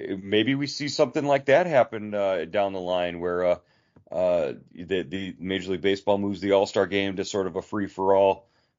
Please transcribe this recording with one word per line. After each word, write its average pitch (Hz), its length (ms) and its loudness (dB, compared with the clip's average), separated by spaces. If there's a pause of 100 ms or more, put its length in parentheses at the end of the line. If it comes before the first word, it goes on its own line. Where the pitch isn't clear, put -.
(220)
maybe 110 340 2
we 139 120 -4
see 143 200 -8
something 143 380 0
like 143 200 2
that 160 220 6
happen, 113 460 2
uh, 95 360 0
down 101 220 0
the 95 80 -6
line 90 400 -2
where, 87 260 -2
uh, 87 120 2 (540)
uh, 87 420 0 (200)
the, 90 280 -4
the 92 380 -8
Major 92 320 -4
League 90 100 -4
Baseball 101 380 0
moves 101 200 -4
the 98 120 -2
All-Star 98 340 4
game 98 300 -2
to 95 100 -4
sort 95 220 -2
of 87 80 -8
a 95 80 -6
free-for-all, 98 840 0 (320)